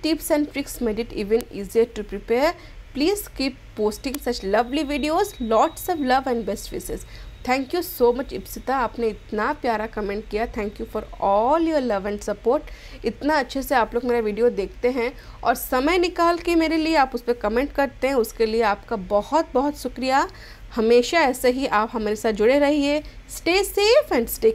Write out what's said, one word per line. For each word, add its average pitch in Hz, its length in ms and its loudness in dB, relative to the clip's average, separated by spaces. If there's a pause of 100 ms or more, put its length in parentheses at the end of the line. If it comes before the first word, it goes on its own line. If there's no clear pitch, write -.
tips 320 280 -2
and 294 220 2
tricks - 280 -8
made 220 180 -2
it 233 160 -8
even 214 380 0
easier 202 380 0
to 214 140 -8
prepare. 240 480 -2 (420)
Please 381 320 0 (100)
keep 247 220 -4 (180)
posting 214 440 -4
such 240 260 -4
lovely 240 400 2
videos. 302 480 0 (160)
Lots 294 420 2
of 294 140 -2
love 262 260 2
and 226 160 -2
best - 240 -8
wishes." - 320 -8 (400)
Thank 262 300 -2
you 349 80 0
so 240 320 2
much 262 180 -6
इप्सिता, 233 440 -6
आपने 233 320 -2
इतना 214 420 -4 (100)
प्यारा 220 320 -2
कमेंट 208 360 -6
किया। 214 200 -2
Thank 208 320 -6
you 226 80 -8
for 214 120 -6 (220)
all 233 440 2
your 311 160 2
love 202 240 -2
and 208 180 -4
support। 233 440 -2 (360)
इतना 285 340 0
अच्छे 269 240 -4
से 277 120 0
आप 220 180 2
लोग 240 100 0
मेरा 240 180 2
वीडियो 214 300 2
देखते 196 400 -2
हैं 254 200 -2 (320)
और 254 120 2
समय 277 440 0
निकाल 349 400 2
के 339 160 0
मेरे 320 220 4
लिए 320 200 2
आप 262 180 2
उस - 60 -8
पर 240 140 0
कमेंट 240 380 0
करते 262 340 0
हैं, 277 80 0
उसके 226 300 0
लिए 220 180 2
आपका 202 320 0
बहुत 208 580 0
बहुत 285 260 0
शुक्रिया। 262 480 0 (480)
हमेशा 240 460 6
ऐसे 254 300 2
ही 262 160 -2
आप 214 260 2
हमारे 214 220 -2
साथ 220 180 0
जुड़े 240 260 4
रहिए। 285 420 2 (300)
Stay 349 340 0
safe 427 480 4
and 240 160 2
stay 220 260 2